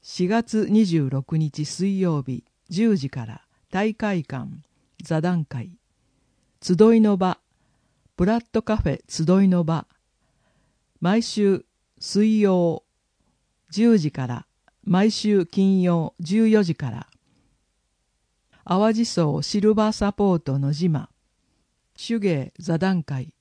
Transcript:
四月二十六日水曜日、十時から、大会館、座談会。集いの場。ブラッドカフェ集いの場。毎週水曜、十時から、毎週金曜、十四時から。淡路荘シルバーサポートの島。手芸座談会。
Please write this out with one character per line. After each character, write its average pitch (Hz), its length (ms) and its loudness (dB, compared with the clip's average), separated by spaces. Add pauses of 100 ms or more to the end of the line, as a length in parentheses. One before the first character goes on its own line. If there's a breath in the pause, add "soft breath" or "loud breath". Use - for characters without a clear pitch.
四 - 240 -4
月 220 420 -2
二 214 160 4
十 160 240 0
六 143 280 -4
日 151 280 -4
水 196 340 -4
曜 165 220 0
日、 127 240 -10 (240)
十 208 260 0
時 139 140 -4
か 117 160 -10
ら、 113 160 -16 (300)
大 208 240 -2
会 196 280 -4
館、 135 260 -10 (540)
座 160 160 -2
談 170 260 -2
会。 98 340 -12 (840)
集 214 340 4
い 226 60 6
の 208 160 2
場。 185 220 -4 (760)
ブ 175 80 0
ラ 226 140 0
ッ 226 140 -14
ド 220 80 0
カ 220 160 -2
フ 196 100 0
ェ 147 220 -4
集 180 340 2
い 190 60 6
の 175 160 2
場。 160 220 -4 (1120)
毎 196 200 2
週 202 440 0 (340)
水 214 400 2
曜、 180 460 2 (880)
十 226 260 4
時 151 120 0
か 131 160 -8
ら、 120 220 -10 (380)
毎 190 260 2
週 202 340 0
金 190 360 2
曜、 170 400 0
十 208 260 2
四 214 160 4
時 170 120 -2
か 131 160 -8
ら。 123 160 -12 (1600 soft breath)
淡 208 300 2
路 226 120 0
荘 156 360 -2
シ - 180 -4
ル 208 160 4
バ 214 140 0
ー - 20 -4
サ 208 220 -2
ポ 196 220 0
ー 165 40 -2
ト 139 200 -4
の 139 120 -2
島。 151 380 -2 (880)
手 233 220 -6
芸 165 380 -2
座 165 200 -4
談 180 260 -2
会。 135 380 -10